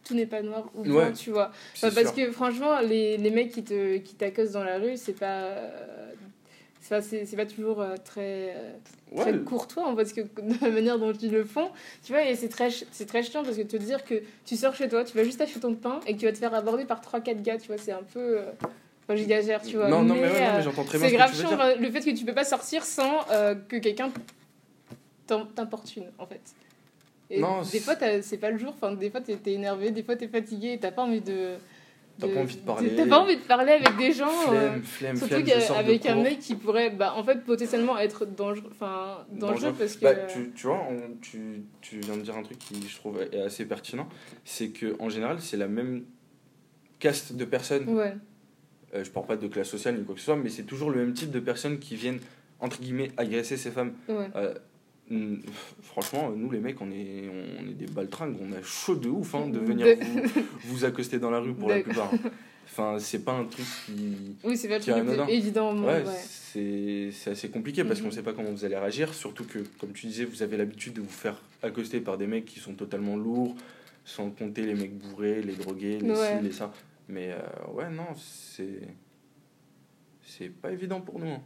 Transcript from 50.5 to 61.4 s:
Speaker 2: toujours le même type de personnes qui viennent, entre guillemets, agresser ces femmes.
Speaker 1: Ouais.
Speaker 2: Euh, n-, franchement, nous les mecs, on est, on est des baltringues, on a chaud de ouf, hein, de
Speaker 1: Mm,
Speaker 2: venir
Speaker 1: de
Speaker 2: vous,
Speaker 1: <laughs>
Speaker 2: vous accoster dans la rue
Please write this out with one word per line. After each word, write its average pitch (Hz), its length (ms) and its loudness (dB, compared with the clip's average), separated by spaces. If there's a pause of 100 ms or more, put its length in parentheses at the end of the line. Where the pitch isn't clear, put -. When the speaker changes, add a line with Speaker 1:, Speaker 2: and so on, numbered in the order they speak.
Speaker 2:
toujours 135 260 -4
le 135 160 2
même 123 80 0
type 151 160 -6
de 127 100 -2
personnes 127 380 -2
qui 139 180 -12
viennent, 123 240 -4 (400)
entre 123 220 -6
guillemets, 127 360 -4
agresser 117 380 -2
ces 127 140 -6
femmes. 120 240 -2 (140)
Speaker 1:
Ouais. 214 280 -4
Speaker 2:
Euh, 101 200 -2 (560)
n-, 107 300 -2 (420)
franchement, - 520 -4
nous 110 160 -4
les 113 80 -2
mecs, 123 220 -6
on 98 100 -8
est, 98 380 -10 (300)
on 95 80 -10
est 98 60 -10
des - 120 -10
baltringues, 110 560 -6
on 95 120 -8
a 95 100 -8
chaud - 320 -2
de 131 140 -4
ouf, 160 260 -2
hein, 147 120 -2
de - 120 -2
Speaker 1:
Mm, 220 60 -2
Speaker 2:
venir 113 200 2 (120)
Speaker 1:
de - 60 -6
Speaker 2:
vous, 240 180 -2 (280)
Speaker 1:
<laughs> - 140 -14
Speaker 2:
vous 123 220 -2
accoster 123 340 -2
dans 117 100 0
la 120 100 2
rue 123 140 -2